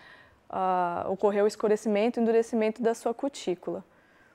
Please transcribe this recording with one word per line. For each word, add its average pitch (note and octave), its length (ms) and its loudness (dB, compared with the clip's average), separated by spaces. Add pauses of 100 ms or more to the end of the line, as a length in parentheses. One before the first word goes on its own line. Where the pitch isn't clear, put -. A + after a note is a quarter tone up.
(480)
ah, F3+ 600 -2
ocorrer G3+ 360 2
o - 20 6
escurecimento G#3+ 720 0
e A#3 40 0
endurecimento A3+ 580 2
da A3+ 140 2
sua A#3 180 -4
cutícula. C4+ 720 -6 (500)